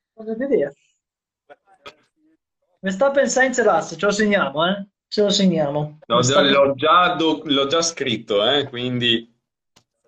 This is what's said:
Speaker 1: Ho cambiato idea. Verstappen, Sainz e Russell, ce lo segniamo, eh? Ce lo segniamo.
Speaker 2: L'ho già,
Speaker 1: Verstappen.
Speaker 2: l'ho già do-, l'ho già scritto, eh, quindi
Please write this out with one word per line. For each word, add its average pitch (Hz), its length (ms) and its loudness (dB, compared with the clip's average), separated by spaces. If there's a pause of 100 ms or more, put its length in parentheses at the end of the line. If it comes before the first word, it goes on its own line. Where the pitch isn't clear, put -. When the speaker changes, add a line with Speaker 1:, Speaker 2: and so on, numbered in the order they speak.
(160)
Speaker 1:
Ho 220 100 -18
cambiato 226 280 -6
idea. 147 200 0 (2000)
Verstappen, 262 480 0
Sainz 254 300 0
e 240 40 0
Russell, 165 360 0
ce 202 80 -2
lo 208 60 2
segniamo, 175 540 0
eh? 196 200 -4 (220)
Ce 208 140 -2
lo 202 80 2
segniamo. 151 760 0
Speaker 2:
L'ho 120 140 2
già, 135 200 2
Speaker 1:
Verstappen. 143 120 2
Speaker 2:
l'ho 139 220 4
già 160 400 2
do-, 156 300 -2
l'ho 139 220 0
già 165 160 0
scritto, 113 680 -2
eh, 139 180 0
quindi 120 640 -4 (760)